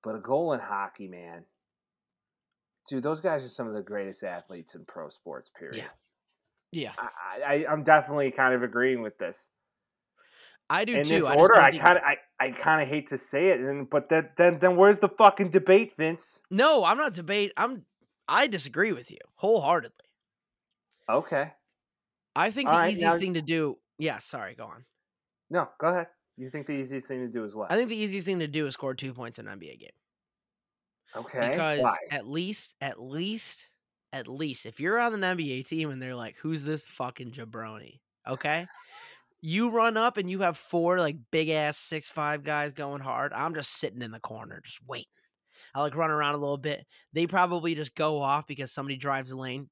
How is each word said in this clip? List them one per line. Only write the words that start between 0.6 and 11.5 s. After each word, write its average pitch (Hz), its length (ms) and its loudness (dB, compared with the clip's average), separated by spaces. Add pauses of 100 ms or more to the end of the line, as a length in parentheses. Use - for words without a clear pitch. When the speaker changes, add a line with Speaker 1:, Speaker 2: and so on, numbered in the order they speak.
Speaker 1:
man. 87 380 -16 (1400)
Dude, 131 140 -4
those 156 180 -2
guys 156 240 -2
are 120 40 -16
some 120 180 -8
of 107 60 -8
the 104 80 -6
greatest 98 420 -8
athletes 87 520 -14
in 82 100 -20
pro 78 240 -14
sports, 69 480 -16
period. 65 200 -14
Speaker 2:
Yeah. 64 120 -14 (840)
Yeah. 143 260 -8
Speaker 1:
I, 98 440 -10 (240)
I, 147 60 -4
I'm 156 120 -4
definitely 143 480 4
kind 131 220 2
of 123 100 0
agreeing 120 380 0
with 107 160 -10
this. - 320 -10 (1200)
Speaker 2:
I 185 160 2
do 233 100 -2
Speaker 1:
In 143 80 2
Speaker 2:
too. 156 120 2
Speaker 1:
this 160 100 4
Speaker 2:
I 135 100 2
just - 40 8
Speaker 1:
order, 196 160 12